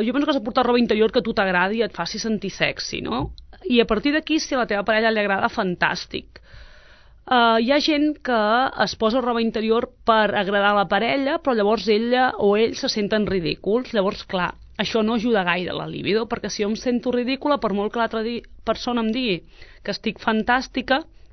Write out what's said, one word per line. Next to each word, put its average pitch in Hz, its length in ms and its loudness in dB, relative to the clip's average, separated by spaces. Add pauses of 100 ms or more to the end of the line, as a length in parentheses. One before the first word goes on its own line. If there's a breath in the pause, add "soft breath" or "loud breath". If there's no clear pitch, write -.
jo 247 60 0
penso 285 140 0
que 302 80 2
has 277 40 0
de 208 60 -4
portar 254 220 0
roba 240 120 4
interior 220 320 2
que - 80 -2
a 240 60 2
tu 226 100 -2
t'agradi 190 460 0
i - 60 0
et - 100 -12
faci 175 220 -6
sentir 196 340 -4
sexy, - 500 -4
no? - 300 -4 (340)
I 240 140 4
a 226 80 2
partir 220 260 0
d'aquí, 311 240 -2
si - 160 -4
a 262 80 0
la 220 80 -2
teva 202 140 -2
parella 220 260 2
li 220 120 0
agrada, 202 280 0
fantàstic. - 880 -4 (920 soft breath)
Eh, 233 340 6
hi 233 80 2
ha 294 80 4
gent 294 420 2
que 240 160 0 (460)
es 190 140 -2
posa 220 240 2
roba 233 200 0
interior 226 460 0 (160)
per 214 320 4
agradar 202 360 2
a 208 60 4
la 196 120 2
parella, 269 480 0
però 269 180 -2
llavors 208 320 2
ella 240 500 2
o 202 180 4
ell 226 200 2
se 262 120 -4
senten 208 380 0
ridículs. 190 680 -2
Llavors, 202 320 0
clar, 180 240 -2 (300)
això 220 240 0
no 220 100 2
ajuda 214 300 2
gaire 175 260 0
a 147 80 -6
la 156 80 -6
libido, 160 420 -2
perquè 208 220 -6
si - 140 -4
jo 202 40 0
em 220 80 -2
sento 247 380 -2
ridícula, 269 460 0
per 208 120 -2
molt 202 220 -2
que 233 80 -2
l'altra 226 240 -2
di-, 240 160 -6 (220)
persona 233 400 -2
em 220 80 0
digui 226 260 -2 (460 soft breath)
que 202 100 -6
estic - 260 -6
fantàstica, 254 840 0 (300)